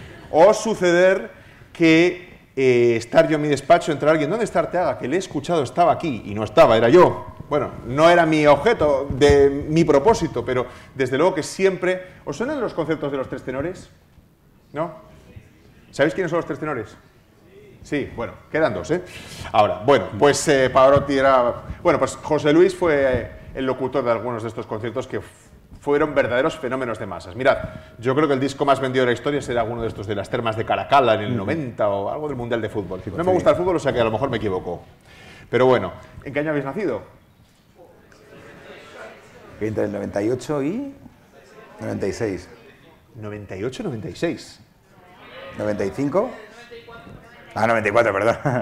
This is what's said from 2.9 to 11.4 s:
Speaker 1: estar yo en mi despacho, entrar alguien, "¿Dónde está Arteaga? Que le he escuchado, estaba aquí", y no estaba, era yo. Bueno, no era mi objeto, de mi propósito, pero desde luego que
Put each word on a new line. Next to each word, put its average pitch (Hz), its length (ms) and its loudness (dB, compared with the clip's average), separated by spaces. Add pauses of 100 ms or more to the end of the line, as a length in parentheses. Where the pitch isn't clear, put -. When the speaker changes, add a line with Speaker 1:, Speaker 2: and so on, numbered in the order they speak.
Speaker 1:
estar 156 320 2
yo 151 100 0
en 147 40 -2
mi 151 60 -2
despacho, 165 440 2
entrar 143 200 2
alguien, 151 180 2
"¿Dónde 214 160 -2
está 180 140 -2
Arteaga? 175 400 -2
Que - 80 -6
le 143 80 -2
he 185 40 0
escuchado, 160 440 -2
estaba 165 300 2
aquí", 131 320 -6
y 101 100 -8
no 110 80 -4
estaba, 117 340 6
era 117 120 4
yo. 151 360 6 (240)
Bueno, 123 220 -2 (160)
no 147 240 4
era 170 160 4
mi 156 180 2
objeto, 147 640 2
de 143 580 4
mi 160 160 2
propósito, 143 600 2
pero 127 220 -2 (260)
desde 131 240 -2
luego 175 160 2
que 160 80 -4